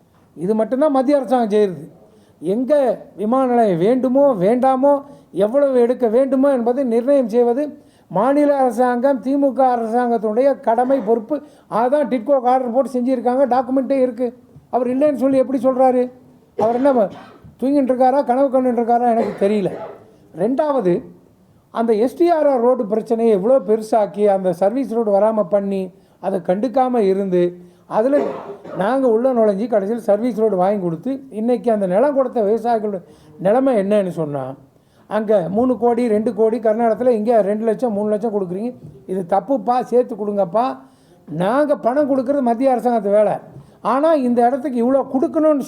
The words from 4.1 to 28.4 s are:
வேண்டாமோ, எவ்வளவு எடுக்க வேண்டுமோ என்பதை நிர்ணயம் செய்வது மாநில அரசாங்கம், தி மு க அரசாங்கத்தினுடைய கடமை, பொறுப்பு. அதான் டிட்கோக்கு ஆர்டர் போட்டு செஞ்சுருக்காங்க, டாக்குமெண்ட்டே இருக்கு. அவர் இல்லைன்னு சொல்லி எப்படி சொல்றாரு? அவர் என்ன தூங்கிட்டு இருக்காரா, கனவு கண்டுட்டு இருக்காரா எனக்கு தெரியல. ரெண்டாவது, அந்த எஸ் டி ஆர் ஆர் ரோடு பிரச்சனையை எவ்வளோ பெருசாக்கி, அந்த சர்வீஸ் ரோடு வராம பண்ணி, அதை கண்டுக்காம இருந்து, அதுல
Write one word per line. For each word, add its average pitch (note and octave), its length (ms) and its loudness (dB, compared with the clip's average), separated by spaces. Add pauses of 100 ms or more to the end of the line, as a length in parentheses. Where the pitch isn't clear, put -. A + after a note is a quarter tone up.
வேண்டாமோ, B3+ 500 2 (520)
எவ்வளவு C4+ 360 2
எடுக்க A#3+ 280 2
வேண்டுமோ C4+ 440 2
என்பதை B3 320 0
நிர்ணயம் A#3+ 500 0
செய்வது A#3+ 300 2 (460)
மாநில C#4 460 2
அரசாங்கம், B3 640 0
தி C4 160 -2
மு C#4 160 2
க A3+ 140 -4
அரசாங்கத்தினுடைய A#3 840 0 (120)
கடமை, B3 400 0
பொறுப்பு. A3+ 360 -2 (340)
அதான் B3 400 0
டிட்கோக்கு B3 420 0
ஆர்டர் B3 220 0
போட்டு C4 200 0
செஞ்சுருக்காங்க, B3 580 0
டாக்குமெண்ட்டே C4 480 0
இருக்கு. B3 260 -2 (440)
அவர் B3 180 -2
இல்லைன்னு C4 340 0
சொல்லி C4+ 200 2
எப்படி C4 160 -2
சொல்றாரு? B3+ 440 2 (560)
அவர் A3+ 200 0
என்ன C#4 140 2 (680)
தூங்கிட்டு C4+ 300 0
இருக்காரா, C4 340 2
கனவு C4 240 2
கண்டுட்டு B3+ 320 0
இருக்காரா A#3+ 300 2
எனக்கு G#3+ 280 0
தெரியல. G3 320 0 (680)
ரெண்டாவது, B3+ 560 0 (800)
அந்த A#3 180 -2 (140)
எஸ் - 120 -6
டி E4+ 120 4
ஆர் D4+ 220 2
ஆர் A#3+ 140 0
ரோடு B3 200 2
பிரச்சனையை A3 500 0
எவ்வளோ A#3 220 2 (100)
பெருசாக்கி, G#3+ 580 0
அந்த F#3+ 260 2
சர்வீஸ் G#3+ 440 -2
ரோடு G#3+ 160 0
வராம G#3+ 360 2
பண்ணி, G3 340 -2 (380)
அதை F#3+ 200 -4
கண்டுக்காம A#3+ 600 0 (100)
இருந்து, F#3+ 320 0 (540)
அதுல C4 200 2 (580)